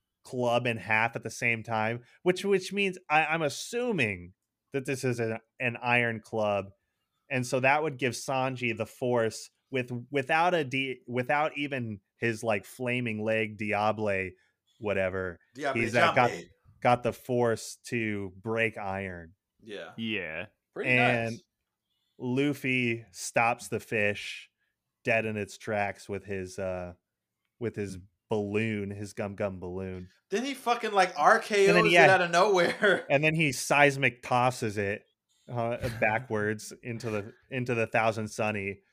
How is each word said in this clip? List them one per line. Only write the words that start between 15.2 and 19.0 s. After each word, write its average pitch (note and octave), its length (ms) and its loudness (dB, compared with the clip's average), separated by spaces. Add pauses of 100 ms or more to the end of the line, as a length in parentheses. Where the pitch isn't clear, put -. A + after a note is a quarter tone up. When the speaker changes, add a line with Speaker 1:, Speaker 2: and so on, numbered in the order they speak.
Speaker 2:
Diable C3+ 240 -2
Speaker 1:
He's, A2+ 160 0
uh, A#2 160 6
got, B2 180 4
Speaker 2:
Jambe. - 140 -10 (380)
Speaker 1:
got B2 200 4
the A2 120 0
force A#2+ 720 -2
to G#2 460 -4 (100)
break A2+ 340 0
iron. F#2+ 560 -8 (320)